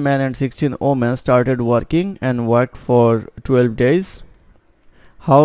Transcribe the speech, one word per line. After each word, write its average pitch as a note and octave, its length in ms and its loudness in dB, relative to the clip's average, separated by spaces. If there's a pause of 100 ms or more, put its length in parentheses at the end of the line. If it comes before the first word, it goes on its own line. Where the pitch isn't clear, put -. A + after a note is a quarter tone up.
men C#3 200 0
and B2+ 160 -6
sixteen C3+ 300 -4 (140)
women B2 260 0 (120)
started B2 340 2 (140)
working D#3 360 0 (180)
and B2+ 100 -2 (180)
worked B2 220 0 (100)
for A#2+ 220 4 (380)
twelve B2 280 2 (120)
days। F3 200 0 (1200)
How C#3 140 6